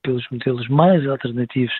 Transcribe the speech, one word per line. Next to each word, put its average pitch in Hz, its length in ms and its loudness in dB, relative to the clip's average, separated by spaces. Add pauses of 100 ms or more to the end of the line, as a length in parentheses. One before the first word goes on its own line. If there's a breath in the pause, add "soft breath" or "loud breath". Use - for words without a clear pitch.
pelos 123 280 -4
modelos 123 380 -4
mais 156 380 4
alternativos, 123 720 -4